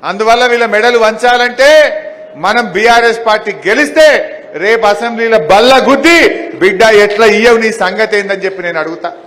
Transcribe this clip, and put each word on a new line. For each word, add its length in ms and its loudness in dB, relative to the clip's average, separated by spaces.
అందువల్ల 400 0
వీళ్ళ 200 0
మెడలు 320 0
వంచాలంటే 960 2
మనం 360 -2
బీఆర్ఎస్ 540 2
పార్టీ 260 -2
గెలిస్తే 840 0
రేపు 320 -2
అసెంబ్లీలో 540 0
బల్ల 500 2
గుద్ది, 640 2
"బిడ్డ 320 0
ఎట్లా 420 2
ఇయ్యవు, 320 2
నీ 140 -2
సంగతి 460 -4
ఏందని?" 280 -6
చెప్పి 180 -8
నేను 160 -6
అడుగుతా. 340 -8